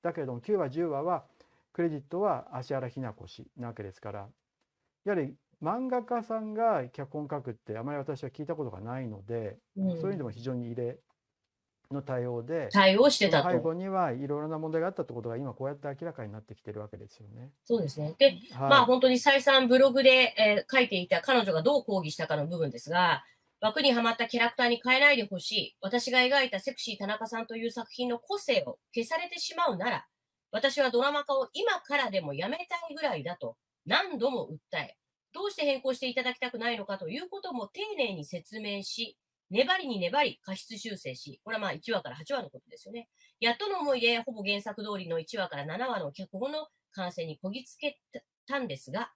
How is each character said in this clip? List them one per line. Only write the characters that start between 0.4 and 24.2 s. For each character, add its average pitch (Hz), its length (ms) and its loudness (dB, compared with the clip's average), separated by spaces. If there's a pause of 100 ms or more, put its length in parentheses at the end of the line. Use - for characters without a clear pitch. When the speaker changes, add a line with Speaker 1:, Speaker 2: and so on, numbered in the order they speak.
Speaker 1:
九 208 160 0
話、 156 140 0
十 165 180 -2
話 143 160 -2
は、 175 200 -2 (480)
ク 170 100 -2
レ 170 80 2
ジ 151 60 -4
ッ 139 120 -8
ト 175 120 -4
は 170 360 0
芦 127 180 -4
原 127 140 -2
日 - 80 -12
奈 120 200 -8
子 90 120 -18
氏 - 180 -18 (100)
な 120 120 -8
わ 113 60 -10
け 107 100 -10
で 95 80 -12
す - 80 -20
か 104 100 -10
ら、 101 180 -10 (760)
や 202 100 0
は 175 60 2
り 143 140 -4 (280)
漫 226 240 -2
画 247 160 -2
家 233 220 -4
さ 220 160 -4
ん 214 140 -8
が 214 340 2
脚 139 240 -10
本 151 180 -6
書 147 120 -4
く 127 100 -8
っ - 20 -8
て 110 240 -10
あ 117 60 -8
ま 143 80 -6
り 147 60 -4
私 139 260 -6
は 127 60 -8
聞 156 120 -12
い 143 40 -8
た 160 100 -4
こ 151 80 -6
と 120 60 -6
が 95 100 -12
な 120 200 -8
い 127 80 -8
の 98 160 -12
で、 110 340 -6 (180)
Speaker 2:
う 190 180 0
ん。 165 60 -6
Speaker 1:
そ - 0 -
う - 0 -
い - 40 -4
う - 20 -2
意 - 60 0
味 196 40 -4
で 151 80 -6
も 113 60 -6
非 110 100 -14
常 127 140 -4
に 120 180 -6
異 - 20 -8
例 120 240 -4 (920)
の 139 100 -4
対 131 260 -4
応 120 160 -4
で、 151 300 -4
Speaker 2:
対 190 240 8
応 269 140 10
し - 80 2
て 196 100 4
た 160 140 6
と。 - 0 -
Speaker 1:
そ 180 80 2
の 180 80 4
背 - 40 0
後 165 120 0
に 185 140 -4
は 180 240 2
い 135 140 -4
ろ 147 120 -2
い - 40 -4
ろ 156 60 -6
な 160 100 -4
問 156 120 -4
題 160 100 0
が 175 80 0
あ - 20 -2
っ 185 40 -16
た - 80 -4
っ - 40 -4
て - 60 -14
こ 117 80 -6
と 113 80 -6
が 117 80 -4
今 131 160 -6
こ 131 120 -8
う 135 40 -2
や 143 60 -6
っ - 20 -12
て 143 120 -12
明 139 180 -8
ら 160 80 -8
か 120 100 -10
に 104 80 -10
な 110 60 -12
っ 107 40 -14
て 107 120 -18
き - 80 -20
て 107 100 -12
る 107 80 -10
わ 107 80 -10
け 104 80 -14
で 104 100 -18
す - 120 -20
よ 107 100 -20
ね。 120 220 -18 (140)
Speaker 2:
そ 233 120 2
う 202 60 0
で 151 80 -2
す 151 100 -10
ね。 151 180 -6
で、 269 200 8 (140)
Speaker 1:
は 131 140 -2
い。 - 40 4
Speaker 2:
ま 277 80 10
あ 247 80 8
本 254 140 6
当 262 80 8
に 254 100 6
再 277 240 6
三 262 260 6
ブ 254 100 8
ロ 269 140 8
グ 269 100 4
で、 254 360 8
え 208 280 6
ー、 - 80 -6
書 254 80 8
い 240 60 2
て 202 80 -2
い 180 100 0
た 170 140 2
彼 254 200 4
女 190 120 0
が 160 100 2
ど 277 180 4
う - 40 -16
抗 190 160 0
議 151 100 -4
し - 60 -6
た 160 100 -2
か 151 100 0
の 147 100 -2
部 170 120 -4
分 151 120 0
で 120 80 -10
す - 100 -10
が、 170 340 4 (380)
枠 226 220 2
に 269 100 6
は 233 100 4
ま 233 100 4
っ 233 40 -2
た 233 100 0